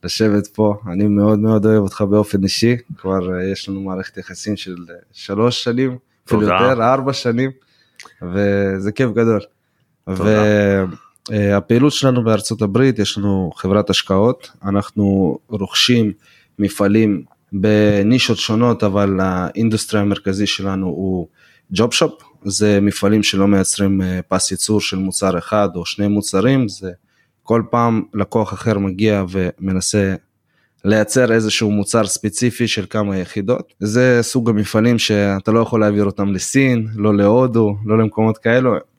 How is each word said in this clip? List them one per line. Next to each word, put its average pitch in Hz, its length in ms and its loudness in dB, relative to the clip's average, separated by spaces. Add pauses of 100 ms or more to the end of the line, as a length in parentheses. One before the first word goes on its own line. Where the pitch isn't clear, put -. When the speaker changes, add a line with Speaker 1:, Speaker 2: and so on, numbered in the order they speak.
Speaker 1:
לשבת 104 420 0
פה. 104 280 0 (180)
אני 101 140 0
מאוד 104 320 4
מאוד 110 280 2
אוהב 110 160 4
אותך 95 180 -4
באופן 101 420 2
אישי, 117 340 0 (200)
כבר, 92 380 -4
אה, 90 180 -4
יש - 160 -10
לנו 98 120 -6
מערכת 95 360 -10
יחסים 95 400 -8
של, 92 200 -12 (140)
אה, 87 40 -18 (180)
שלוש 113 520 -2
שנים, 127 340 -2 (280)
אפילו 110 140 0
Speaker 2:
תודה. 92 200 2
Speaker 1:
יותר, 123 220 2
ארבע 131 300 0
שנים, 123 380 -2 (720)
וזה 98 680 -2
כיף 127 180 0
גדול. 113 300 2 (640)
Speaker 2:
תודה. 95 200 -4
Speaker 1:
ו-, 104 600 4 (480)
אה, 101 240 2
הפעילות 120 360 2
שלנו 127 320 0
בארצות 110 380 0
הברית, 113 360 2
יש 101 200 -2
לנו 98 380 -2
חברת 98 340 0
השקעות, 101 600 0 (140)
אנחנו 98 720 0 (100)
רוכשים 107 640 0 (460)
מפעלים 101 680 2 (280)
בנישות 104 840 2
שונות, 113 480 0
אבל 98 380 0
האינדוסטרי 104 800 -2
המרכזי 101 460 -2
שלנו 95 400 -4
הוא 90 420 -4 (440)
ג'וב 113 220 0
שופ, - 280 -2 (220)
זה 101 380 2
מפעלים 101 400 2
שלא 98 260 0
מייצרים, 98 540 0
אה, 92 260 -4
פס 92 220 -2
ייצור 104 300 -2
של - 160 -6
מוצר 92 420 -2
אחד 101 360 0
או 85 120 -8
שני 101 220 -2
מוצרים, 104 600 0
זה 95 220 -12 (520)
כל 113 280 0
פעם 117 320 0 (120)
לקוח 104 380 -2
אחר 101 260 -2
מגיע 98 500 0
ומנסה 95 840 -2 (680)
לייצר 110 480 2
איזשהו 110 380 0
מוצר 104 360 0
ספציפי 113 600 -2
של 98 220 -4
כמה 101 280 -2
יחידות. 98 600 -4
זה 120 420 2
סוג 117 280 -2
המפעלים 110 480 2
שאתה 101 540 0
לא 113 80 4
יכול 113 200 0
להעביר 104 240 2
אותם 101 280 -2
לסין, 117 600 0
לא 104 220 2
להודו, 110 680 4
לא 110 140 2
למקומות 110 400 2
כאלו 120 360 2 (240)